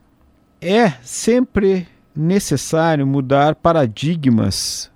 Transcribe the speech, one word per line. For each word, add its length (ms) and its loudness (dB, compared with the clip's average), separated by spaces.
É 320 2
sempre 880 0
necessário 920 0
mudar 480 2
paradigmas 1400 -2